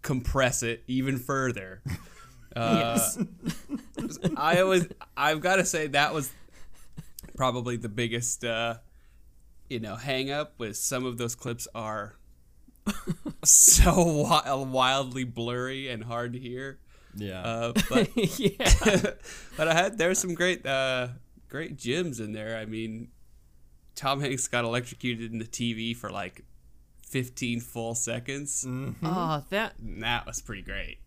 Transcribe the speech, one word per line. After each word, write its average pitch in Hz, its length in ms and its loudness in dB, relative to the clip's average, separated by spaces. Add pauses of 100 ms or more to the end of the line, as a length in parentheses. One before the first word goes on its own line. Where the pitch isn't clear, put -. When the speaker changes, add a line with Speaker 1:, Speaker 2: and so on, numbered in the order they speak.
Speaker 1:
compress 127 600 2
it 117 240 -2
even 131 300 0
further. 117 640 -4 (760)
Uh, 113 420 2
Speaker 2:
Yes. - 200 -2 (580)
<laughs> - 600 -4
Speaker 1:
I 170 280 4
was, 185 240 4 (280)
I've 151 240 2
gotta 180 240 4
say 160 240 -2
that 143 240 4
was 147 200 -4 (1040)
probably 123 400 0
the 113 140 -6
biggest, 117 540 -2
uh, 117 320 -2 (920)
you 127 100 -6
know, 107 160 -6
hang 131 380 -4
up, 147 260 -4
was 107 220 -6
some 127 260 -2
of 120 120 -6
those 120 180 -4
clips 120 380 -8
are 107 420 -8 (680)
<laughs> - 580 -6
so - 480 10
wi-, 151 600 4
wildly 131 720 2
blurry 123 640 -4
and 113 160 -8
hard 120 280 -4
to 123 60 -8
hear. 131 400 -10 (360)
Speaker 3:
Yeah. 95 280 -8
Speaker 1:
Uh, 117 300 -2 (160)
but 220 280 4
Speaker 2:
<laughs> 214 220 0
Yeah. 202 420 4
Speaker 1:
<laughs> 208 320 4 (440)
but 156 120 2
I 165 60 4
had, 143 240 4
there's 180 200 4
some 180 160 -2
great, 175 320 0
uh, 131 420 0 (400)
great 160 280 -10
gems 135 440 -2
in 107 120 -6
there. 107 240 -8
I 110 100 -8
mean, 110 420 -8 (880)
Tom 135 260 -2
Hanks 135 280 -2
got 120 160 0
electrocuted 117 680 -4
in 117 60 -6
the 113 80 -6
T 117 260 -4
V 113 220 -4
for, 107 160 -10
like, 95 340 -8 (600)
fifteen 123 540 -4
full 117 340 -6
seconds. 131 680 -6
Speaker 3:
Mm-hmm. 131 420 -6
Speaker 2:
Oh, 160 440 -2
that 208 280 -2
Speaker 1:
And 107 240 -8
that 117 240 0
was - 140 -8
pretty 98 220 -10
great. 95 440 -10